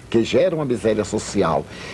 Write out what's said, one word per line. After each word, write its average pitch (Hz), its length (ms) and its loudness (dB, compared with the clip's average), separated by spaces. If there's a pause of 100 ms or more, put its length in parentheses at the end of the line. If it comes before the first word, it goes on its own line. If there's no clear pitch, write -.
que 117 140 2
geram 156 380 2
a 147 40 -2
miséria 107 380 0
social, 87 600 0 (280)